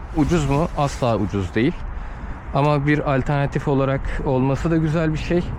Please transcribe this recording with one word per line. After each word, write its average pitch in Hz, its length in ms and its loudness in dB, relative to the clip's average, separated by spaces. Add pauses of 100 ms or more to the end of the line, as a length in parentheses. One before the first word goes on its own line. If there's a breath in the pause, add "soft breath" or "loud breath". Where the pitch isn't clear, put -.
(180)
Ucuz 151 320 2
mu? 147 180 2 (100)
Asla 135 400 0
ucuz 95 380 -2
değil. 131 180 2 (800 loud breath)
Ama 147 340 2
bir 147 280 2
alternatif 143 520 0
olarak 135 340 2 (240)
olması 135 460 2
da 165 60 4
güzel 160 360 2
bir 151 40 -2
şey. 175 260 0 (160)